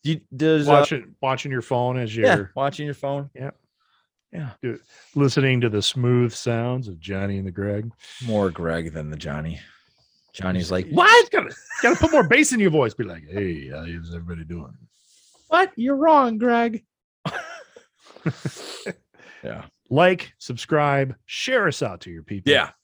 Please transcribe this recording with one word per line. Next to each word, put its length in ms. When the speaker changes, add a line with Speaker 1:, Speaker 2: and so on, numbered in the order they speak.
Speaker 1:
Do 100
you, 80
does, 340
uh, 40
Speaker 2:
Watching, 480
watching 320
your 100
phone 360
as 180
Speaker 1:
yeah, 200
Speaker 2:
you're 200
Speaker 1:
watching 300
your 80
phone. 400
Speaker 2:
Yeah. 160
Speaker 1:
Yeah. 180
Speaker 2:
Do, 200
listening 460
to 80
the 120
smooth 520
sounds 560
of 100
Johnny 400
and 80
the 60
Greg. 400
Speaker 1:
More 240
Greg 420
than 160
the 80
Johnny. 440
Johnny's 320
Speaker 2:
He's 80
Speaker 1:
like, 140
Speaker 2:
he's 100
Speaker 1:
"What?" 340
Speaker 2:
gotta, 240
gotta 140
put 140
more 160
bass 260
in 60
your 140
voice. 220
Be 100
like, 260
"Hey, 380
how 160
is 280
everybody 320
doing?" 320
Speaker 1:
"What? 300
You're 180
wrong, 440
Greg." 460
<laughs> 100
Yeah. 220
Speaker 2:
Like, 480
subscribe, 760
share 420
us 140
out 200
to 80
your 120
people. 280
Speaker 1:
Yeah. 200